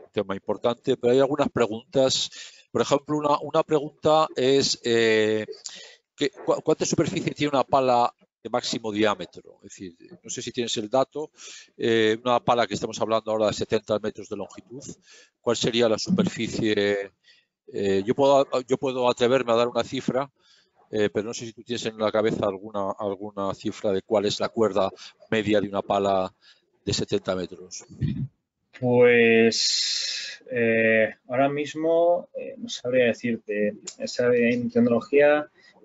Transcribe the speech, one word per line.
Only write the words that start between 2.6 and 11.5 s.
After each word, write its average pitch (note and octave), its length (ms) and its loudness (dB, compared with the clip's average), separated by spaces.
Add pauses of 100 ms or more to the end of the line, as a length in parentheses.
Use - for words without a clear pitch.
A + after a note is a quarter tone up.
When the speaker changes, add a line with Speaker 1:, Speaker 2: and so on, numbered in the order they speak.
Speaker 1:
Por A2+ 100 0
ejemplo, C#3+ 360 0
una, D3 240 0
una D3 220 0
pregunta D#3 760 0
es, C3+ 480 2
eh, A2 600 2 (720)
¿qué, C#3+ 160 -2
cua-, - 320 -2
cuánta D#3+ 220 0
superficie E3 480 -2
tiene D3 160 -4
una C#3 160 0
pala B2 480 2 (300)
de A2 80 -12
máximo A2+ 400 -4
diámetro? G#2 720 -2
Es G2+ 80 -20
decir, F2+ 240 -16 (280)
no A2+ 60 -16
sé B2 140 -10
si A#2 80 -10
tienes A#2 260 -6
el G#2+ 120 -6
dato, C3+ 420 -2 (440)